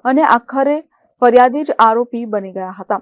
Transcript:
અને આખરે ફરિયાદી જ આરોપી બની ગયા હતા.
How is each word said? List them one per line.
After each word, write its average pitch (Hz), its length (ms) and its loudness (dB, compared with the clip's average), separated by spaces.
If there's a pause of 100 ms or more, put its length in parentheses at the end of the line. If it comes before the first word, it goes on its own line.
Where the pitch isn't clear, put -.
અને 262 180 0
આખરે 269 540 0 (460)
ફરિયાદી 247 420 4
જ - 140 -6
આરોપી 233 460 0
બની 196 280 -8
ગયા 185 260 -10
હતા. 196 240 -10